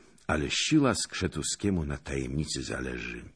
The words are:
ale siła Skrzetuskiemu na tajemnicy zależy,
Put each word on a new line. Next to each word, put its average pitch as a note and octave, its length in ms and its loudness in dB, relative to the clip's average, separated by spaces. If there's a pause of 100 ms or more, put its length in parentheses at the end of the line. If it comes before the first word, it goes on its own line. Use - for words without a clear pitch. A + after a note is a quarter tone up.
(260)
ale D2 240 0
siła C#3+ 440 4
Skrzetuskiemu F2 880 0
na C#2+ 140 -2
tajemnicy C2+ 640 -2
zależy, A#1+ 640 -6 (100)